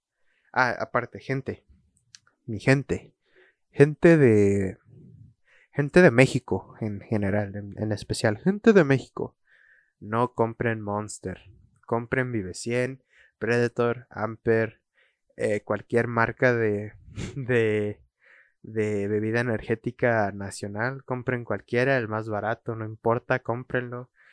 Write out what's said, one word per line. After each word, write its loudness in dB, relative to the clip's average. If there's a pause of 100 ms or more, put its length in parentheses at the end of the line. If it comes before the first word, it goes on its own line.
(540)
Ah, 2
aparte, -4
gente. -6 (800)
Mi -8
gente. 0 (580)
Gente 6
de... 4 (920)
Gente 4
de 8
México 2
en -6
general, -2
en, -12
en -4
especial. -2
Gente 4
de 8
México. -2 (640)
No -4
compren -2
Monster. -8 (440)
Compren -4
Vive -6
cien, -6 (340)
Predator, -2
Amper, -2 (560)
eh, -2
cualquier -2
marca 0
de, -2 (200)
<laughs> -10
de, -2 (600)
de -2
bebida 0
energética -2
nacional. -8
Compren -6
cualquiera, -2
el -2
más -6
barato, -6
no -8
importa, -2
cómprenlo. -8 (240)